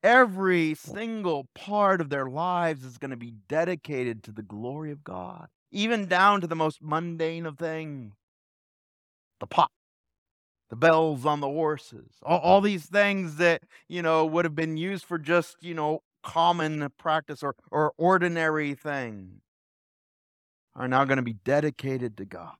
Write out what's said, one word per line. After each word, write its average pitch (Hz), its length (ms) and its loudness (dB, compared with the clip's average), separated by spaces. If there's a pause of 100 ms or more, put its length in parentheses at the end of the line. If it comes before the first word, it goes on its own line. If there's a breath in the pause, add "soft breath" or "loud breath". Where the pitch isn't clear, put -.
Every 185 720 4
single 185 800 -6
part 202 480 2
of 147 80 -4
their 139 180 -2
lives 165 560 -2
is 127 140 -16
gonna 135 200 -10
be 117 160 -14 (140)
dedicated 147 760 -2
to 110 80 -18
the 107 100 -12
glory 123 500 -10
of 147 120 -14
God, - 440 -12 (240)
even 214 340 -2
down 190 360 4
to 175 60 -6
the 165 80 -4
most 156 260 -2
mundane 165 640 -4
of 151 120 -10
things. 156 560 -8 (1300)
The - 60 -12
pot, - 240 2 (960)
the 113 60 -12
bells 160 500 2
on 147 140 0
the 143 80 -4
horses, 151 640 -6 (120)
all, 160 160 0
all 185 220 6
these 196 240 -2
things 196 520 0
that, 165 260 4 (240 soft breath)
you 175 140 -6
know, 160 240 4
would 165 200 0
have 156 100 -4
been 160 220 -2
used 180 260 -4
for 175 140 -6
just, 160 440 0
you 170 120 -12
know, 156 300 -2 (200)
common 160 760 0
practice 156 460 -2
or, 139 120 -4 (160)
or 151 260 2
ordinary 160 800 2
thing 107 680 -8 (1300)
are 123 120 -6
now 131 160 4
gonna 135 180 2
be 117 120 -4
dedicated 135 840 -2
to 98 80 -12
God. - 340 -16